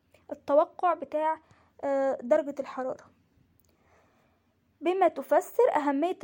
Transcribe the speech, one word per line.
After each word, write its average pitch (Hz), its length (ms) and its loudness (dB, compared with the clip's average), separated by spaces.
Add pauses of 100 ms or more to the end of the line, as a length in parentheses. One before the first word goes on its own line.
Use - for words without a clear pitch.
(320)
التوقع 330 640 0
بتاع، 311 460 -4 (440)
آه، 269 380 -2
درجة 269 380 0
الحرارة. - 440 -10 (1800)
بما 359 280 2
تفسر 339 680 0
أهمية 294 480 0